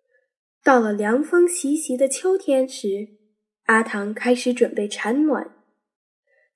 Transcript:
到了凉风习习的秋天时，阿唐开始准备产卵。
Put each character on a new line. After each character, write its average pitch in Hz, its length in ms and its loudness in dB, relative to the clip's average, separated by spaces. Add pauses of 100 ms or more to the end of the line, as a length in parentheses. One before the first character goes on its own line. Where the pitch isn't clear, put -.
(640)
到 262 160 6
了 214 140 0
凉 214 280 0
风 349 240 2
习 294 300 -2
习 254 220 -4
的 269 100 2
秋 370 300 -2
天 262 280 0
时， 208 420 -8 (560)
阿 226 180 4
唐 208 320 -6
开 247 200 0
始 247 200 -2
准 - 200 0
备 208 140 -4
产 233 380 -2
卵。 - 280 -2 (1000)